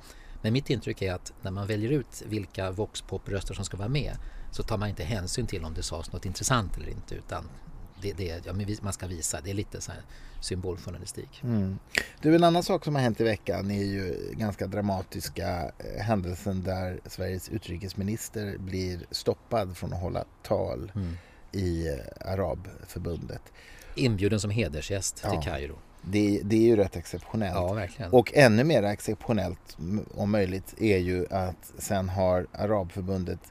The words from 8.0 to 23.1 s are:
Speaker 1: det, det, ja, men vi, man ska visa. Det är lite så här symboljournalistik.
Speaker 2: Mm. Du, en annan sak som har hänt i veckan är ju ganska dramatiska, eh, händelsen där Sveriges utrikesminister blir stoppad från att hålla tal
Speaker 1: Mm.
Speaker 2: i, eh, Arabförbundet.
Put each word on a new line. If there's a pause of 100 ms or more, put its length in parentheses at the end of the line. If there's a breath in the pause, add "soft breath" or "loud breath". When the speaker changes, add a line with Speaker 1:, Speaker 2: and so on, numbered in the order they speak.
Speaker 1:
det,
det,
ja,
men
vi,
man
ska
visa.
Det
är
lite
så
här (380 loud breath)
symboljournalistik.
Speaker 2:
Mm. (440 loud breath)
Du,
en
annan
sak
som
har
hänt
i
veckan
är
ju (180)
ganska
dramatiska,
eh,
händelsen
där
Sveriges
utrikesminister
blir
stoppad
från
att
hålla (200)
tal
Speaker 1:
Mm. (380 loud breath)
Speaker 2:
i,
eh,
Arabförbundet. (540 loud breath)